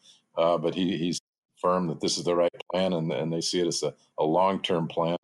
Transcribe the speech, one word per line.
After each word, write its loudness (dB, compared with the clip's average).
uh, 4
but -2
he, 0
he's -2
firm 2
that -6
this -2
is -6
the 2
right 4
plan, 0
and, -2
and -2
they -2
see -2
it 2
as -2
a, -2
a 0
long-term 2
plan -2